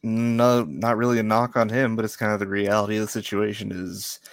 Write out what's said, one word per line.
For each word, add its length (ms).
no, 600
not 340
really 200
a 40
knock 340
on 140
him, 260
but 80
it's 120
kind 160
of 80
the 60
reality 500
of 100
the 20
situation 640
is 480